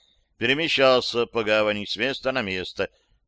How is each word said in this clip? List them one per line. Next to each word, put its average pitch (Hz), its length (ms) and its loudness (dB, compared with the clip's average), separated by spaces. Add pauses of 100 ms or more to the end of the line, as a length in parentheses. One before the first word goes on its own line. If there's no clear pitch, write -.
(380)
перемещался 131 880 2
по 117 180 -4
гавани 104 400 2
с - 120 -8
места 131 360 -4
на 131 100 -4
место, 95 480 -4 (380)